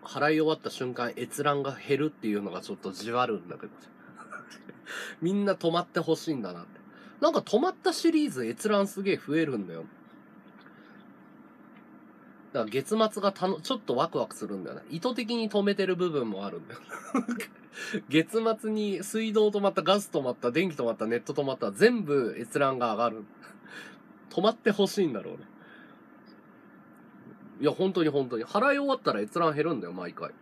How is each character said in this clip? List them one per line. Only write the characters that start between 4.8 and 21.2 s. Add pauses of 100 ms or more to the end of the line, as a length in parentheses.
み
ん
な
止
ま
っ
て
ほ
し
い
ん
だ
な
っ
て。 (420)
な
ん
か
止
ま
っ
た
シ
リ
ー
ズ
閲
覧
す
げ
え
増
え
る
ん
だ
よ。 (2750)
だ
か
ら
月 (240)
末
が
た
の-、
ち
ょ
っ
と
ワ
ク
ワ
ク
す
る
ん
だ
よ
ね。
意
図
的
に
止
め
て
る
部
分
も
あ
る
ん
だ
よ。 (560)
<laughs>
月 (180)
末
に
水
道
止
ま
っ
た、
ガ
ス
止
ま
っ
た、
電
気
止
ま
っ
た、
ネ
ッ